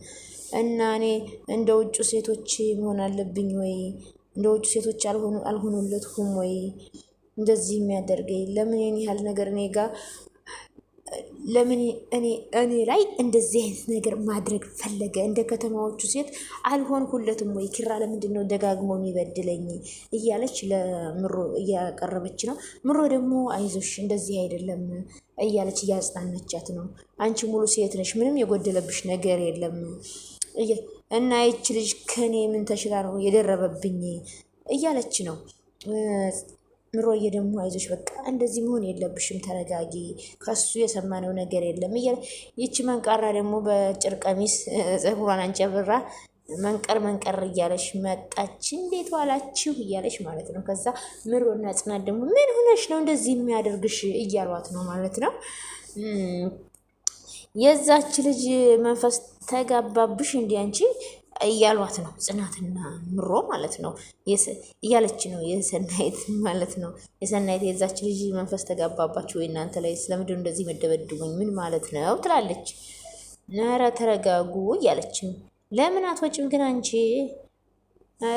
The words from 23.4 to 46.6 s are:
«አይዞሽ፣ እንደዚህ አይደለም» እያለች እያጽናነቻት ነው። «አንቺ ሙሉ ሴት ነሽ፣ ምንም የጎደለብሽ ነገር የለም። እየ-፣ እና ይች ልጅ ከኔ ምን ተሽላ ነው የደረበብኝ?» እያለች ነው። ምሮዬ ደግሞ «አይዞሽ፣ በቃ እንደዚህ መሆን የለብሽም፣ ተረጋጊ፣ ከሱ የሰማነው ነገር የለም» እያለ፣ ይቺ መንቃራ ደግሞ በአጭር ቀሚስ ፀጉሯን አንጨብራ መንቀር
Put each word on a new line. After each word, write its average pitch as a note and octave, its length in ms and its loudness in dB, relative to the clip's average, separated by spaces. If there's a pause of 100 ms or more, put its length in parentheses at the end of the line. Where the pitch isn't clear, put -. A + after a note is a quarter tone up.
«አይዞሽ፣ F#3+ 480 -4
እንደዚህ G3 400 -2
አይደለም» F3+ 460 -4 (540)
እያለች G3 420 0
እያጽናነቻት F3+ 880 -4
ነው። F3 160 -8 (320)
«አንቺ A3 300 0
ሙሉ A3 200 2
ሴት G3+ 280 2
ነሽ፣ F#3 180 -2
ምንም C4 240 2
የጎደለብሽ F#3+ 680 0
ነገር F3+ 340 2
የለም። E3+ 380 -2 (800)
እየ-፣ A3 220 2 (300)
እና B3 300 4
ይች A#3+ 300 4
ልጅ G#3+ 200 0 (160)
ከኔ A#3 280 0 (120)
ምን G#3+ 180 0
ተሽላ G#3 380 0
ነው F#3+ 180 -4
የደረበብኝ?» F#3+ 800 4 (680)
እያለች C#4 560 0
ነው። E3 140 -6 (1600)
ምሮዬ A3 360 2
ደግሞ G3+ 260 0
«አይዞሽ፣ F#3 320 -2
በቃ F3+ 200 -6 (180)
እንደዚህ A#3+ 360 2
መሆን A#3 220 0
የለብሽም፣ F3+ 560 -4
ተረጋጊ፣ F3 540 -4 (440)
ከሱ - 400 0
የሰማነው F#3+ 540 0
ነገር F3+ 320 -2
የለም» F3+ 300 -2
እያለ፣ B3 220 2 (400)
ይቺ B3+ 280 -2
መንቃራ A3+ 380 2 (100)
ደግሞ G#3 280 0
በአጭር G3 600 2
ቀሚስ G3 360 0 (440)
ፀጉሯን G3+ 400 2
አንጨብራ F#3+ 500 0 (680)
መንቀር G#3 440 0